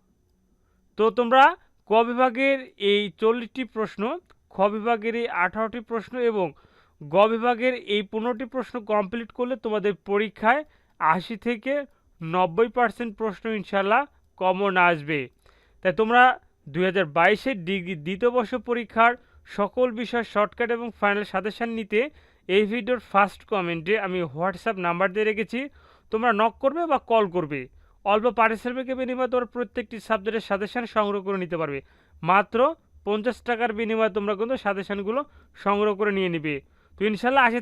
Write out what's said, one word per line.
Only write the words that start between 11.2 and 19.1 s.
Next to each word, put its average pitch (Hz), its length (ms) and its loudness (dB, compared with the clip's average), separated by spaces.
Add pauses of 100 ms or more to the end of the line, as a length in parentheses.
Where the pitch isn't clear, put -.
থেকে 240 260 -4 (480)
নব্বই 180 560 0
পার্সেন্ট 233 440 -2
প্রশ্ন 214 240 -6 (160)
ইনশাল্লাহ 202 420 0 (360)
কমন 190 340 0 (160)
আসবে। 151 320 0 (640)
তাই 180 180 0
তোমরা 240 220 6 (440)
দুই 165 220 -2
হাজার 180 180 0 (100)
বাইশের 208 400 2 (120)
ডিগ্রি 185 260 -4 (120)
দ্বিতীয় 202 300 0
বর্ষ 233 180 -2
পরীক্ষার 233 580 2 (440)